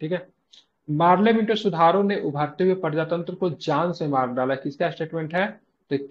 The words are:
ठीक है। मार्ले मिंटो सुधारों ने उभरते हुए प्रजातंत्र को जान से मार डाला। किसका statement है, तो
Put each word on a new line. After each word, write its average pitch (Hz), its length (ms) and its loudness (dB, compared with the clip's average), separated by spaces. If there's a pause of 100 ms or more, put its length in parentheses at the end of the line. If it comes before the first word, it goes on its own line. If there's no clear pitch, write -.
ठीक 156 100 -6
है। 180 160 -4 (600)
मार्ले 180 440 4
मिंटो 220 220 2
सुधारों 175 480 2
ने 202 180 0
उभरते 147 420 -2
हुए 185 100 4
प्रजातंत्र 170 600 -2
को 180 140 -2
जान 156 420 -2
से 165 160 -4
मार 131 200 2
डाला। 127 280 -2
किसका 147 340 -4
statement 160 460 -6
है, 208 260 -2 (280)
तो 139 80 0 (140)